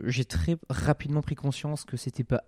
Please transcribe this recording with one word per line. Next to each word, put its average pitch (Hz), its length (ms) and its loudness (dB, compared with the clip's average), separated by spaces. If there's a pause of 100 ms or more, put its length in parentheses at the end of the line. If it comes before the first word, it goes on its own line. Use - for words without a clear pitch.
j'ai 123 160 2
très 165 320 2 (140)
rapidement 147 500 2
pris 143 140 -2
conscience 147 500 -2
que - 120 -4
c'était - 260 -4
pas 120 240 0